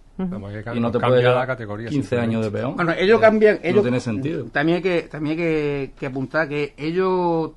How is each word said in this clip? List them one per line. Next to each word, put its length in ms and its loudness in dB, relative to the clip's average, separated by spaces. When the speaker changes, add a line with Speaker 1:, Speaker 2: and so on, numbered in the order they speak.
Speaker 1:
Ujú. 120 -4
Speaker 2:
Vamos, 220 -10
que 240 -8
Speaker 3:
Y 40 0
no 120 0
te 80 0
Speaker 2:
cambia 100 2
Speaker 3:
puedes 160 6
Speaker 2:
la 60 6
Speaker 3:
llevar 160 2
Speaker 2:
categoría 420 -8
Speaker 3:
quince 280 -2
años 240 0
de 80 0
Speaker 2:
simplemente. 100 -4
Speaker 3:
peón. 160 -4
Speaker 4:
Bueno, 240 0
ellos 200 4
Speaker 3:
Eh, 20 4
Speaker 4:
cambian, 340 6
Speaker 3:
no 80 -8
Speaker 4:
ellos 200 4
Speaker 3:
tiene 160 0
sentido. 460 -4
Speaker 4:
también 320 0
hay 40 -2
que, 220 0
también 280 -6
hay 120 -2
que, 560 -2
que 80 -6
apuntar 420 -2
que 280 -4
ellos 800 0